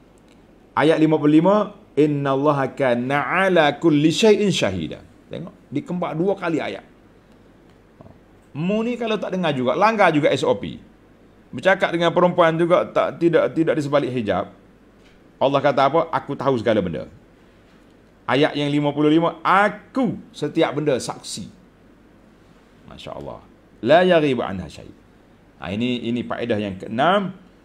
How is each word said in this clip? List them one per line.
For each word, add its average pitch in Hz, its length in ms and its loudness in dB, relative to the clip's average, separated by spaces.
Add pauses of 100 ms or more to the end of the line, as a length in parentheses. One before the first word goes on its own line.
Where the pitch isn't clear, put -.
(760)
Ayat 151 220 4
lima 156 240 4
puluh 151 180 6
lima, 196 380 2 (160)
"Inna 143 420 2
Allaha 139 380 0
kana 131 480 0
ala 165 560 2
kulli 156 340 4
syai'in 208 380 4
syahida." 95 500 -4 (320)
Tengok, 156 220 -12 (180)
dikembar 156 460 -6
dua 190 180 0
kali 170 240 -4
ayat. 107 240 -8 (1700)
Mu 185 320 -4
ni 233 160 -6
kalau 220 160 -4
tak 202 160 -6
dengar 175 240 -2
juga, 127 240 0
langgar 202 320 4
juga 147 160 2
S 127 160 0
O 120 140 2
P. 69 180 -10 (800)
Bercakap 185 400 0
dengan 170 180 0
perempuan 175 460 4
juga 170 260 2
tak, 104 380 -2
tidak, 156 340 2
tidak 160 240 0
di 143 60 -2
sebalik 139 260 -2
hijab. 101 400 -4 (880)
Allah 139 220 2
kata 135 260 2
apa? 165 240 0
"Aku 131 240 -6
tahu 127 240 -2
segala 107 240 0
benda." 78 240 -6 (1200)
Ayat 135 280 0
yang 143 160 -4
lima 147 240 -2
puluh 151 160 2
lima, 165 320 0
"Aku 196 760 0 (120)
setiap 147 440 -2
benda 147 200 0
saksi." - 560 -10 (1400)
Masya - 320 -16
Allah. 64 200 -14 (440)
"La 156 200 6
yaghibu 151 400 2
anha 87 240 -8
syai'." - 240 -20 (680)
Ha, 76 120 -10
ini, 120 360 -4
ini 120 160 -4
faedah 113 360 -4
yang 101 200 -6
keenam. 180 560 -2 (300)